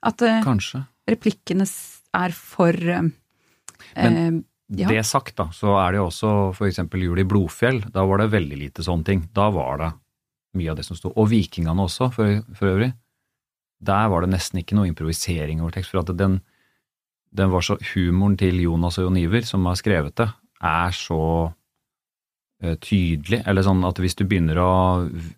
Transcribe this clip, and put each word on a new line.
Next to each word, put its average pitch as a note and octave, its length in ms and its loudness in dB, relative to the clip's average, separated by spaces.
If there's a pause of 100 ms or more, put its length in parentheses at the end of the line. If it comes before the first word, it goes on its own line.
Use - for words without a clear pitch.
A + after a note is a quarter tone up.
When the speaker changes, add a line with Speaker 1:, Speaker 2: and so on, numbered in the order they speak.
Speaker 1:
At, - 200 0
eh, A3+ 220 4
Speaker 2:
Kanskje. B2+ 400 0 (240)
Speaker 1:
replikkene F#3+ 580 0
s-, - 360 -12 (100)
er F3+ 180 0
for, - 460 0
eh, F3 320 0 (880)
Speaker 2:
Men A2+ 200 4
Speaker 1:
eh, E3 260 0 (340)
ja. F#2 120 0
Speaker 2:
det A2 180 2
sagt - 300 -2
da, F2 140 -4
så G2+ 300 2
er F#2 120 2
det G2 60 0
jo F#2+ 120 2
også G2+ 440 0
for G2+ 140 -2
eksempel F2+ 340 -4
Jul F2 160 0
i F#2+ 60 4
Blodfjell. G#2 680 0
Da F#2+ 140 0
var G2 140 2
det G#2+ 120 2
veldig D#2+ 280 -2
lite D2 260 -10
sånne E2+ 200 -2
ting. F2+ 280 0
Da G2+ 180 2
var C#2+ 280 -2
det E2 140 -4 (600)
mye E2+ 160 -2
av D#2 60 -4
det D#2 80 -10
som F2 120 -12
sto. F2 200 -8
Og G#2+ 140 4
Vikingene F2 520 0
også, B2+ 300 -2
for, G#2+ 300 0 (120)
for - 140 -2
øvrig. G#2+ 240 2 (920)
Der G2+ 260 2
var F2 140 2
det F2+ 80 0
nesten F#2 300 -2
ikke G2 160 -2
noe G#2 160 4
improvisering D#2+ 680 -4
over E2 120 -4
tekst, F#2 180 -8
for F#2+ 100 -2
at E2+ 160 -4
den, F#2+ 240 2 (920)
den F#2+ 180 2
var F#2 100 2
så, G2+ 160 -2 (180)
humoren F#2+ 440 2
til F#2 240 2
Jonas E2+ 360 0
og F#2 100 0
Jon F#2 100 2
Iver, F2+ 260 0
som F#2+ 220 -2
har F2+ 80 0
skrevet E2+ 420 -2
det, A#2 120 0 (340)
er E2+ 320 0
så, E2 580 -2 (1120)
eh, E2+ 140 -2
tydelig, E2+ 720 -2
eller G2 160 2
sånn F#2+ 220 2
at F2+ 160 -2
hvis F#2 160 -2
du G#2 80 -2
begynner E2+ 320 0
å F2+ 540 2 (280)